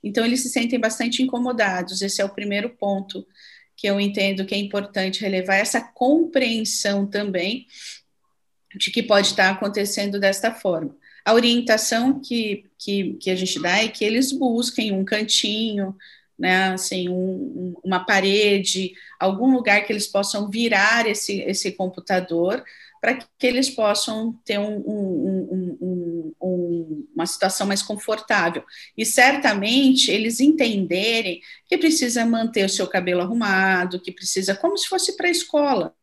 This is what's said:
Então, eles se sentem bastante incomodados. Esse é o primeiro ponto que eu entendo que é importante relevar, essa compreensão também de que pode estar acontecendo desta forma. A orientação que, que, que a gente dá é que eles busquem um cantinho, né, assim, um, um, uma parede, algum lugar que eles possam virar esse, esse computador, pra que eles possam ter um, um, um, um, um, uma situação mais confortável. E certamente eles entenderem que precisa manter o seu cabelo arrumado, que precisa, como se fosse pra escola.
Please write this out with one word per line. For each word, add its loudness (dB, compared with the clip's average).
Então, 0
eles 0
se -6
sentem -2
bastante -2
incomodados. -2
Esse -2
é 2
o -4
primeiro -4
ponto -6
que -6
eu 0
entendo 0
que -4
é 0
importante -4
relevar, 0
essa 0
compreensão 0
também -4
de -4
que 0
pode 4
estar 4
acontecendo -2
desta 2
forma. -4
A 6
orientação 2
que, -4
que, -2
que -4
a 2
gente -2
dá 2
é 0
que -4
eles 2
busquem 0
um 0
cantinho, -2
né, 2
assim, -4
um, -2
um, -4
uma 0
parede, 2
algum 2
lugar 4
que -4
eles -2
possam -2
virar 2
esse, -2
esse -4
computador, -2
pra 0
que -6
eles 2
possam -2
ter -2
um, -4
um, -2
um, -4
um, -6
um, -4
uma -4
situação -2
mais -2
confortável. -2
E -2
certamente 4
eles 0
entenderem 2
que 2
precisa 2
manter 2
o 0
seu -2
cabelo 0
arrumado, 2
que -12
precisa, -2
como 0
se -4
fosse -2
pra -2
escola. 0